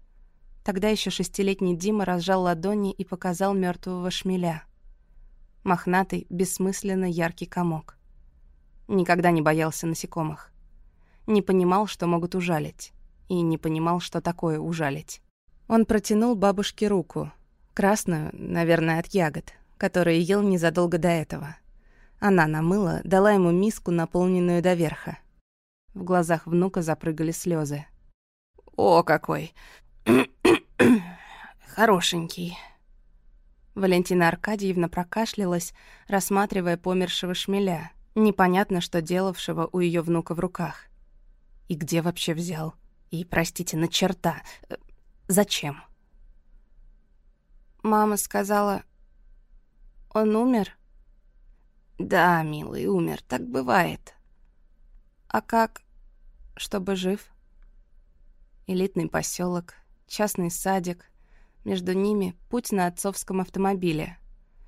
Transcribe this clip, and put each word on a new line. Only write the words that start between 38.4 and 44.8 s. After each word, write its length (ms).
что 220
делавшего 720
у 60
ее 220
внука 320
в 60
руках. 460
И 80
где 260
вообще 320
взял? 400
И, 140
простите, 500
на 140
черта, 520
э, 60